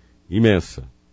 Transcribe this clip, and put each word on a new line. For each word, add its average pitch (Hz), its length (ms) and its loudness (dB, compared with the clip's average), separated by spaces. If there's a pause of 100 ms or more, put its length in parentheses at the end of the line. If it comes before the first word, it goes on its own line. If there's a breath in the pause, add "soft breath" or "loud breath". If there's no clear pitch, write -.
(300 soft breath)
imensa. 92 580 0 (260)